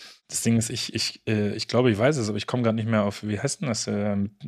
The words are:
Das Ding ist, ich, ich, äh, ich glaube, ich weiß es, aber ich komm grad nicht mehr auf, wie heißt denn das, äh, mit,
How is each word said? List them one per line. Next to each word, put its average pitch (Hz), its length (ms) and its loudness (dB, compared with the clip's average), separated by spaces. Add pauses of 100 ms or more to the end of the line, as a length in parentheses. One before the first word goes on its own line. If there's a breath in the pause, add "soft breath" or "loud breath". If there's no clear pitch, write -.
(280 loud breath)
Das - 140 -6
Ding 117 140 4
ist, 110 140 0
ich, - 240 -6
ich, - 320 -4
äh, 104 280 0
ich - 140 -8
glaube, 123 220 4
ich 101 80 4
weiß 139 180 4
es, 110 120 0
aber 107 100 -2
ich - 80 -6
komm 123 160 0
grad 113 120 2
nicht 110 140 -2
mehr 110 140 4
auf, 101 240 -2
wie 104 140 -2
heißt - 200 -4
denn 156 80 -4
das, 110 180 -4
äh, 104 300 0
mit, 101 160 -2 (160)